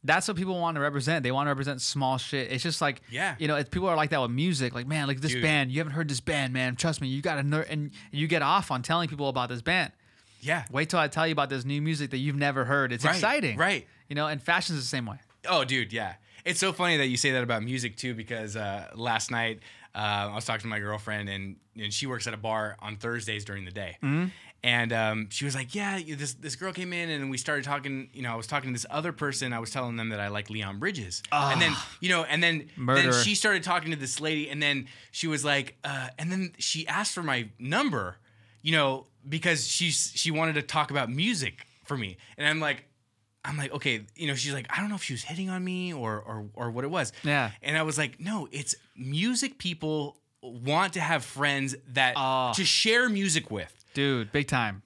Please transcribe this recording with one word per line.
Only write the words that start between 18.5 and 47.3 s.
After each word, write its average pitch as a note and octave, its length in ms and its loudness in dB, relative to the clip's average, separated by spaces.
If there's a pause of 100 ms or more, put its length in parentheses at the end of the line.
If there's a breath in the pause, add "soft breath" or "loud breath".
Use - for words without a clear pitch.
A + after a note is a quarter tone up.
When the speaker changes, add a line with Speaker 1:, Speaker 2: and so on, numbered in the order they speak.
Speaker 2:
uh, G2+ 400 -4
last A#2 360 0
night, A2+ 280 0 (360 loud breath)
uh, G#2 360 0
I G2+ 40 -8
was A2+ 100 -6
talking A2+ 160 -2
to G#2+ 60 -8
my G#2+ 120 -4
girlfriend, G#2+ 480 -4
and, G2 300 -8 (200)
and G#2 140 -6
she C#3 140 -4
works B2 220 -4
at A2+ 60 -4
a G#2+ 40 -8
bar G#2+ 420 -2
on G#2+ 180 -10
Thursdays A2 460 -4
during G2 220 -8
the F2+ 60 -12
day. F#2 300 -8
Speaker 1:
Mm-hmm. D3+ 260 0 (360 loud breath)
Speaker 2:
And, A#2+ 300 2
um, A2 360 0
she - 160 -4
was C3+ 100 -2
like, B2+ 200 -6
"Yeah, G3+ 220 -2
you, D#3 180 -8
this, C#3 180 -6
this B2+ 220 -8
girl F#3 180 -6
came F3+ 200 -6
in, E3+ 160 -4
and C#3 200 -2
we C3 80 -4
started C#3+ 280 -2
talking, C3+ 480 -4
you C#3 80 -10
know, A#2+ 100 -2
I A2+ 40 -4
was A2+ 120 -8
talking C#3 220 -2
to B2+ 40 -2
this A#2 160 -4
other D#3 220 -2
person. C#3 420 -2
I A#2 60 -2
was A2+ 120 -6
telling B2 260 -4
them A2+ 120 -2
that G#2+ 100 -4
I G2+ 100 -2
like G#2 200 -6
Leon G#2 300 -4
Bridges." C3+ 420 -4 (100)
And C#3+ 300 4
then, E3 120 6
Speaker 1:
Ah. - 140 -6 (120)
Speaker 2:
you F3+ 100 0
know, E3+ 140 4
and D3 180 2
then, E3+ 180 4
then C#3 180 -12
Speaker 1:
Murderer. C3 360 6 (100)
Speaker 2:
she G#3 120 4
started G3 280 4
talking E3+ 280 0
to D#3 60 -2
this C3 220 -4
lady, D3+ 300 0
and C#3+ 120 -4
then C#3+ 260 2 (240 loud breath)
she - 160 -4
was D3 160 0
like, C#3 400 2
uh, C3+ 340 -4
and D#3+ 140 -4
then F#3 280 -2
she - 280 -2
asked G3 260 0
for F3+ 100 -4
my B2 260 0 (100)
number, C3+ 580 0 (440 soft breath)
you D#3 100 0
know, C3+ 360 4 (200)
because D#3 400 2
she's, - 480 2
she E3 160 0
wanted D#3 240 2
to D3 60 0
talk D3+ 300 2
about C3+ 200 0
music D#3 540 -2 (200)
for C#3+ 120 -4
me. G2 200 -6 (200 loud breath)
And D3 100 2
I'm D#3 120 2
like, D3 260 -2 (600)
I'm C#3+ 120 -4
like, C#3+ 140 -4
"Okay," B2+ 340 -2 (100)
you E3 120 -4
know, C#3 80 0
she's C3+ 180 -2
like, B2+ 120 -6 (100)
"I F#3 60 0
don't G#3 80 -2
know G#3 60 -4
if - 80 -6
she C3+ 100 -6
was A2+ 100 -6
hitting F#3+ 260 -6
on F#3 140 -4
me F3+ 300 -4
or, A2+ 260 -4
or, G#2+ 340 -10
or A#2+ 180 -4
what B2 120 -4
it C#3 60 -2
was." D#3+ 240 0 (100)
Speaker 1:
Yeah. C#3+ 280 2 (100)